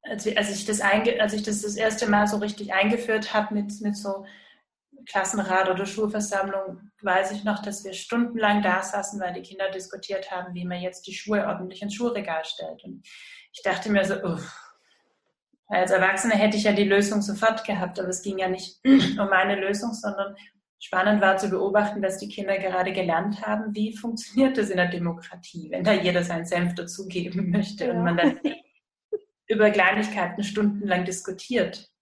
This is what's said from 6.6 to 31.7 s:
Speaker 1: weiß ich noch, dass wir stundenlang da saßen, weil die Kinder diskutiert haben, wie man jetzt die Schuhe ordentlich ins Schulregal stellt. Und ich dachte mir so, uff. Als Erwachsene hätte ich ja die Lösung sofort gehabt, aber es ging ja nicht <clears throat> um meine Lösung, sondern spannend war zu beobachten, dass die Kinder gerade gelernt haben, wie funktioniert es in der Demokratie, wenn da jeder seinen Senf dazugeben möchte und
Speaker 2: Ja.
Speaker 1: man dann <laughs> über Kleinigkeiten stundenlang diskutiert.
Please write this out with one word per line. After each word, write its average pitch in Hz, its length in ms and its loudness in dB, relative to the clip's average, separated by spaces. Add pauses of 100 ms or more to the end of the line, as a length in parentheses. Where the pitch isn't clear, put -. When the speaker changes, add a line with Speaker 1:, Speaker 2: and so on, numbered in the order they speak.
Speaker 1:
weiß 190 300 2
ich 208 120 -8
noch, 208 180 -2
dass 202 220 -10
wir 190 100 -10
stundenlang 226 680 0
da 185 200 2
saßen, 202 380 -6
weil 180 120 -4
die 185 100 -10
Kinder 190 280 -4
diskutiert 190 600 -8
haben, 180 240 -8
wie 175 100 -8
man 180 160 -6
jetzt 185 260 -8
die 180 80 -12
Schuhe 208 320 0
ordentlich 175 360 -6
ins 208 120 -8
Schulregal 196 500 -4
stellt. 165 400 -12
Und - 220 -16 (460)
ich - 100 -20
dachte 196 280 -2
mir 202 140 4
so, 202 180 0
uff. - 420 -6 (1040)
Als 185 200 2
Erwachsene 196 440 4
hätte 208 220 4
ich 208 80 0
ja 208 80 6
die 202 120 4
Lösung 202 360 4
sofort 220 440 0
gehabt, 180 360 -4
aber 185 80 -4
es 185 140 -6
ging 190 160 -6
ja 185 100 0
nicht - 320 -6
<clears throat> - 40 -20
um 208 440 6
meine 196 280 4
Lösung, 208 360 -2
sondern 196 420 -6 (460)
spannend 208 400 2
war 190 160 6
zu 202 140 0
beobachten, 202 500 2
dass 190 180 -2
die 208 100 -10
Kinder 196 300 -4
gerade 185 340 0
gelernt 185 520 0
haben, 214 300 -2
wie 214 220 -2
funktioniert 254 640 0
es 208 120 0
in 185 60 0
der 175 120 4
Demokratie, 170 840 -6
wenn 180 140 -4
da 214 80 6
jeder 180 320 2
seinen 170 220 -4
Senf 175 280 0
dazugeben 180 760 -6
möchte 220 400 0
und 185 60 0
Speaker 2:
Ja. 175 60 0
Speaker 1:
man 170 140 2
dann - 260 4
<laughs> - 1040 -10
über 208 240 6
Kleinigkeiten 202 720 0
stundenlang 202 640 0
diskutiert. 185 840 -4 (120)